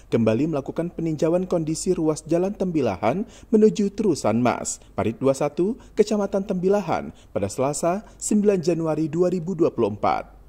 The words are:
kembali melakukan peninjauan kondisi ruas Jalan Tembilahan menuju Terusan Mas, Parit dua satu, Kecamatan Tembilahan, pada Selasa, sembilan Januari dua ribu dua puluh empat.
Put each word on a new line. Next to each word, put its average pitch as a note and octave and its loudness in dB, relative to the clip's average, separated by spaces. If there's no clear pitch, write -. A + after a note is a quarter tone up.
kembali C3+ 2
melakukan C#3+ -4
peninjauan E3+ 0
kondisi E3 -2
ruas D#3 0
Jalan F3+ 0
Tembilahan C#3+ 0
menuju G#3 4
Terusan C3+ 0
Mas, - -2
Parit G#2 -2
dua C3+ 2
satu, E3+ -2
Kecamatan G3+ 0
Tembilahan, F3 -2
pada G2 -2
Selasa, E3 -2
sembilan G3+ 2
Januari D#3+ -2
dua E3+ 2
ribu F3+ -4
dua E3 2
puluh G#2+ -2
empat. C2+ -2